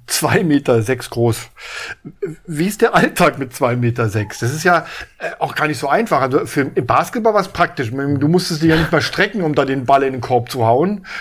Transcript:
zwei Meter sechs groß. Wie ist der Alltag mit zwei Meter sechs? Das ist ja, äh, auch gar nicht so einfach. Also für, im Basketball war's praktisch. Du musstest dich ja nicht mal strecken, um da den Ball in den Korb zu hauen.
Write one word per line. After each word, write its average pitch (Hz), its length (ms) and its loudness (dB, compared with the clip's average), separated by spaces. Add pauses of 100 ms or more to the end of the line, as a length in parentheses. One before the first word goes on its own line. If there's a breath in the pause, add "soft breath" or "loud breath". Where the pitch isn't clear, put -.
zwei - 360 0
Meter 135 380 4
sechs 123 280 -2
groß. 117 380 0 (1000 loud breath)
Wie 160 200 -2
ist 208 140 -4
der 233 140 2
Alltag 147 420 2
mit 135 160 -8
zwei 123 220 0
Meter 120 340 0
sechs? 104 300 -4
Das 120 140 -2
ist 160 100 -6
ja, 170 220 4 (340 loud breath)
äh, - 60 -8 (140)
auch - 160 -4
gar 151 120 0
nicht 151 120 -2
so 143 80 -4
einfach. 160 340 2
Also 135 240 0
für, 139 160 -2 (120)
im 139 120 -2
Basketball 175 480 0
war's 202 160 0
praktisch. 151 420 -2
Du 139 360 0
musstest 170 360 0
dich 165 60 4
ja 160 80 4
nicht 160 140 0
mal 151 100 2
strecken, 208 420 -2
um 151 120 0
da 139 100 4
den 135 200 -2
Ball 139 180 4
in 135 100 0
den 127 80 -8
Korb 120 280 0
zu 120 160 -2
hauen. 170 400 2 (160 loud breath)